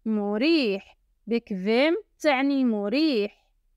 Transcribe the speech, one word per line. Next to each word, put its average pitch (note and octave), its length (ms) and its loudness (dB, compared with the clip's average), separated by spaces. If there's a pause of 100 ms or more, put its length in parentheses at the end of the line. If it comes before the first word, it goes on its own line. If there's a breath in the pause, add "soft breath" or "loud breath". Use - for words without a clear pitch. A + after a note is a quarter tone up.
مريح. G#3+ 920 0 (320)
bequem A3+ 640 0 (240)
تعني C#4 460 0
مريح. A3 800 -2 (320)